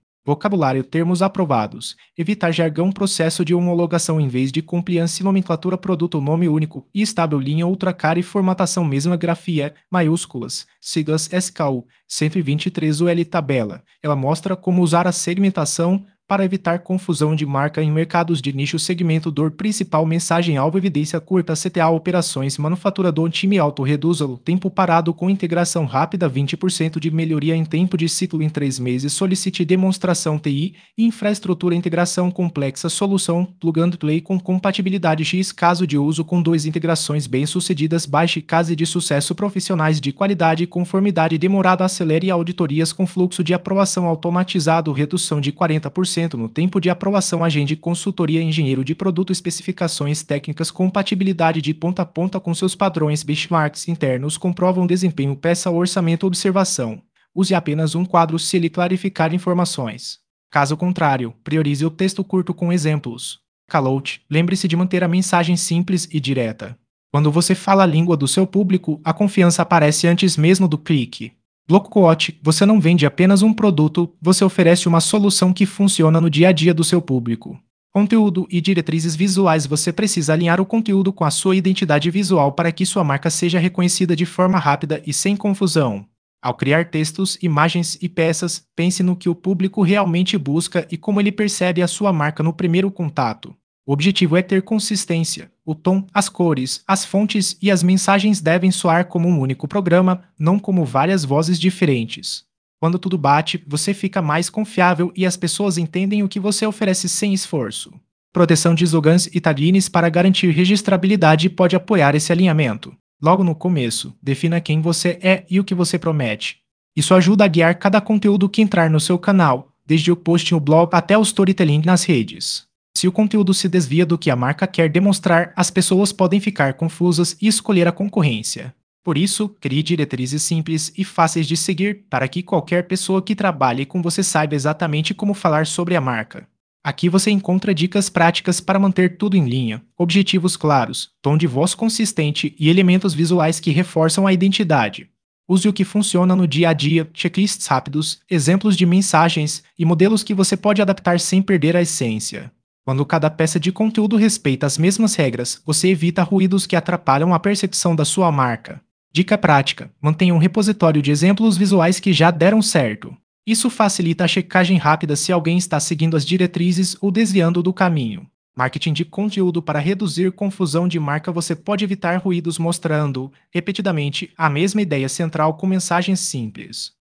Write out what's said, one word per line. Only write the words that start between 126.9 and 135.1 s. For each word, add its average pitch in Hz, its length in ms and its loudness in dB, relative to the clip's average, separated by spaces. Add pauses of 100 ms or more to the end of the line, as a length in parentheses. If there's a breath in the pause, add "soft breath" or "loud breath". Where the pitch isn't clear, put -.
e 208 60 0
escolher 190 420 2
a - 20 2
concorrência. 143 840 -4 (300)
Por 160 140 -2
isso, 196 320 -2 (100)
crie 143 240 -2
diretrizes 143 580 -4
simples 160 560 -4
e 196 60 -4
fáceis 165 420 0
de 156 120 -2
seguir, 196 520 -4
para 131 160 -2
que 175 160 -6
qualquer 180 460 -2
pessoa 190 340 -2
que 196 140 -4
trabalhe 135 500 0
com 180 160 -4
você 170 220 -2
saiba 151 320 0
exatamente 151 580 -2